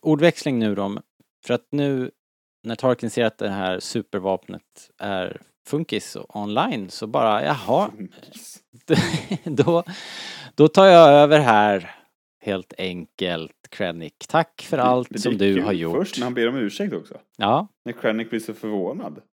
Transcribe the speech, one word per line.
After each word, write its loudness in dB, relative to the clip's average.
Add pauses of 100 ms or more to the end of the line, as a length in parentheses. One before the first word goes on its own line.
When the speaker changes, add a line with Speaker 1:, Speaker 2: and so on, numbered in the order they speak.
Speaker 1:
ordväxling 0
nu 0
då, -6 (440)
för -2
att -6
nu -4 (560)
när -8
Tarkin -2
ser -2
att -4
det -6
här -4
supervapnet -8
är -8 (260)
funkis -6
och -16
online -6
så -12
bara, 0
jaha. -2
Speaker 2:
Funkis. -20 (400)
Speaker 1:
<laughs> -8
Då, 0 (720)
då 8
tar 6
jag 12
över 8
här, 2 (480)
helt -6
enkelt, -8 (180)
Krennic. -8 (140)
Tack -2
för -2
Speaker 2:
Det, 0
Speaker 1:
allt 2
Speaker 2:
det -12
Speaker 1:
som -4
Speaker 2:
är -4
Speaker 1:
du 2
Speaker 2:
kul 0
Speaker 1:
har -2
gjort. -4
Speaker 2:
först -4
när -6
han -6
ber 0
om -4
ursäkt -6
också. -12 (200)
Speaker 1:
Ja. -2 (180)
Speaker 2:
När -12
Krennic -4
blir -6
så -12
förvånad. -8 (120)